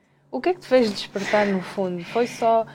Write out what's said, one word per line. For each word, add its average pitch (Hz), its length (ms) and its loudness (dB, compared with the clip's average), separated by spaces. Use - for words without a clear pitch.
O 262 100 -6
que 339 80 0
é 370 60 2
que 359 60 -18
te - 60 -20
fez 254 240 4
despertar 202 540 -2
no 190 160 0
fundo? 180 440 -6
Foi 240 200 0
só 226 500 2